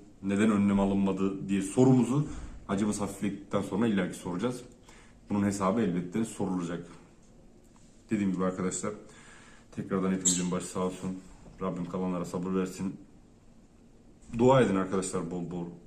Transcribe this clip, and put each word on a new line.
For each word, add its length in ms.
Neden 280
önlem 280
alınmadı 680
diye 120
sorumuzu 680
acımız 340
hafifledikten 600
sonra 260
illaki 300
soracağız. 440
Bunun 160
hesabı 360
elbette 440
sorulacak. 640
Dediğim 220
gibi 140
arkadaşlar, 480
tekrardan 400
hepimizin 400
başı 160
sağ 120
olsun. 380
Rabbim 240
kalanlara 400
sabır 300
versin. 400
Dua 240
edin 140
arkadaşlar 560
bol 200
bol. 140